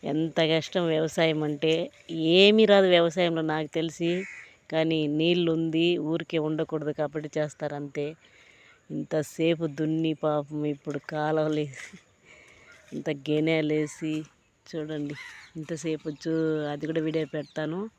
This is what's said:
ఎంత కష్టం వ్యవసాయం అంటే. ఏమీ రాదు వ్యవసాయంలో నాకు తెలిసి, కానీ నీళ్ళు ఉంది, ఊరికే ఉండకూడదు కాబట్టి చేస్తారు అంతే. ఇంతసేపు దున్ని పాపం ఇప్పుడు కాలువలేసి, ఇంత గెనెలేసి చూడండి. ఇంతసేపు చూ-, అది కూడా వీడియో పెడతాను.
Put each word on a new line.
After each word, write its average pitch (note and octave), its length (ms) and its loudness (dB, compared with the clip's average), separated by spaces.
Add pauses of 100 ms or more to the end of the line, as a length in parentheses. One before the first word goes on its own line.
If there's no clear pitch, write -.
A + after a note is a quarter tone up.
ఎంత D#3 360 -2 (120)
కష్టం D#3+ 360 0
వ్యవసాయం D#3+ 560 2
అంటే. D3+ 280 0 (640)
ఏమీ G#3 300 8
రాదు G3 220 8
వ్యవసాయంలో E3+ 560 4 (100)
నాకు D#3 240 -4
తెలిసి, E3 340 -2 (600)
కానీ D#3+ 280 2 (200)
నీళ్ళు E3+ 320 4
ఉంది, E3 360 2 (220)
ఊరికే E3 380 -2
ఉండకూడదు D3+ 520 -4
కాబట్టి D3+ 360 -4
చేస్తారు D3+ 400 -4
అంతే. C#3+ 300 -6 (840)
ఇంతసేపు D#3+ 760 -2 (120)
దున్ని D#3+ 360 0 (100)
పాపం D3+ 420 -2
ఇప్పుడు C#3+ 340 -6 (120)
కాలువలేసి, D3+ 760 -2 (1040)
ఇంత D3 160 -6 (200)
గెనెలేసి D#3 840 0 (520)
చూడండి. D3+ 500 -8 (420)
ఇంతసేపు D#3 520 -6 (120)
చూ-, D#3+ 500 0
అది D3 180 -8
కూడా D#3+ 180 0
వీడియో D#3 280 -2
పెడతాను. D#3 440 -6 (200)